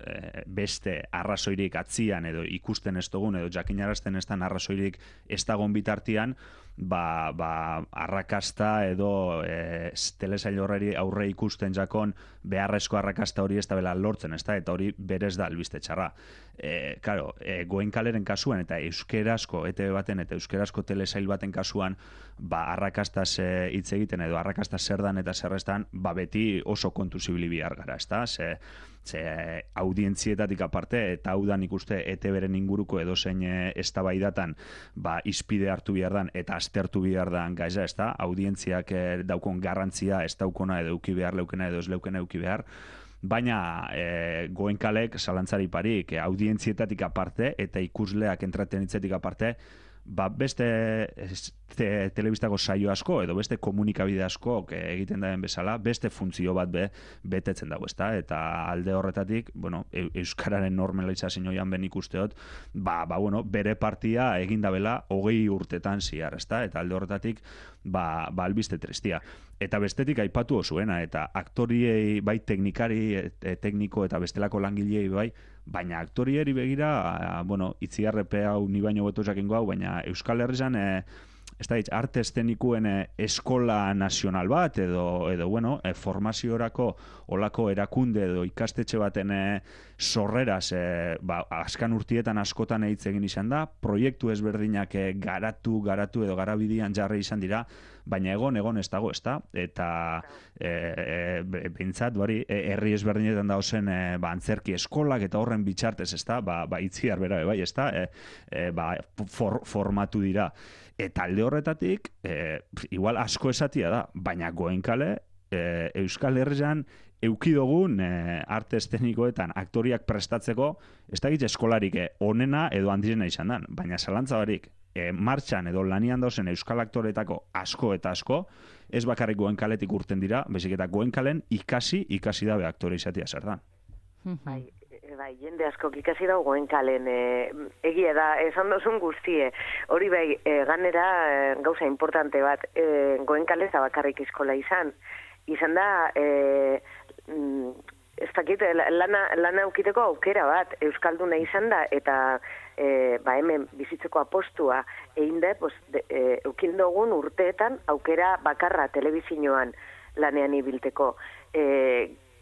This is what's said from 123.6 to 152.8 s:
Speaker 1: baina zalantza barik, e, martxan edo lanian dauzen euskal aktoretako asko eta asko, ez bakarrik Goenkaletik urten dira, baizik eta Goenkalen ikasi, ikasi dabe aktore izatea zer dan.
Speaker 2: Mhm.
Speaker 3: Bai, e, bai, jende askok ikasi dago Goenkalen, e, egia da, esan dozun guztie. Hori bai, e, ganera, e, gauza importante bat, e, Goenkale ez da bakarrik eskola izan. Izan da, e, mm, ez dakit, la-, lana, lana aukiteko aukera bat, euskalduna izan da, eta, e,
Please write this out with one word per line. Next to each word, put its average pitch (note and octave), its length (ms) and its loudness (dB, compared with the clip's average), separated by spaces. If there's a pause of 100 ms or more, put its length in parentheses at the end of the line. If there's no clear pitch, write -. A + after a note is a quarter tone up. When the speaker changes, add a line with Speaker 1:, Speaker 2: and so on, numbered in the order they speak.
Speaker 1:
baina F2 280 -4
zalantza B2 400 0
barik, G#2 300 0 (260)
e, F2 180 -2
martxan G2 600 0
edo F#2 120 2
lanian A2+ 380 2
dauzen A2 300 0
euskal A#2 320 -2
aktoretako G#2+ 680 -4
asko G2 420 0
eta F2+ 160 -2
asko, C#3+ 320 -2 (460)
ez A#2 160 0
bakarrik A2+ 340 0
Goenkaletik G#2 520 0
urten F#2+ 280 0
dira, A2 300 0
baizik F#2 260 0
eta F#2 120 0
Goenkalen B2+ 640 2
ikasi, B2 600 0
ikasi G2+ 360 0
dabe G#2 220 2
aktore F2 320 -2
izatea F#2 260 -4
zer - 220 -8
dan. G2+ 140 -6 (640)
Speaker 2:
Mhm. F3+ 180 -6
Speaker 3:
Bai, C3+ 160 -6 (320)
e, C#3+ 240 -18
bai, C3+ 240 -10
jende D#3+ 260 -2
askok C#3+ 320 -2
ikasi E3+ 300 0
dago F#3 160 4
Goenkalen, C3+ 640 2
e, B2 120 2 (640)
egia D#3+ 300 4
da, D#3 280 6
esan F3+ 280 2
dozun G#3+ 300 2
guztie. D#3+ 540 2 (340)
Hori F3+ 220 4
bai, E3+ 180 4 (160)
e, D3 220 6
ganera, E3+ 420 4 (240)
e, C#3 320 4
gauza D#3+ 240 2
importante D3 540 2
bat, C#3+ 340 2
e, C#3+ 480 4
Goenkale E3 420 2
ez F#3+ 60 -4
da D3+ 80 4
bakarrik C#3 400 2
eskola C3+ 360 0
izan. D3+ 360 0 (540)
Izan D#3+ 300 2
da, F#3 380 6
e, C#3 680 4 (460)
mm, C#3 440 -2 (460)
ez - 140 -4
dakit, F#3+ 300 2 (120)
la-, E3 160 4
lana, F#3 360 6 (100)
lana F3 280 6
aukiteko G3+ 380 2
aukera F#3+ 440 4
bat, F3 340 4
euskalduna E3 560 2
izan F3 340 2
da, F#3 200 6
eta, C3 500 4 (380)
e, C3 420 4